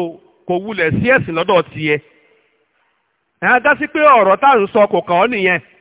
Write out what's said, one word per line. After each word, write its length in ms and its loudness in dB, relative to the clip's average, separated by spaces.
kò 80 -4
wulẹ̀ 360 -4
sí 160 -2
ẹ̀sìn 280 0
lọ́dọ̀ 280 0
tiẹ̀. 360 -4
Ẹ 60 -2
á 120 2
dá 160 0
sí 120 -6
pé 200 -6
ọ̀rọ̀ 300 4
tá 120 0
à 80 4
ń 100 0
sọ 200 0
kò 140 -2
kàn 160 -2
ọ́ 120 2
nìyẹn. 320 -2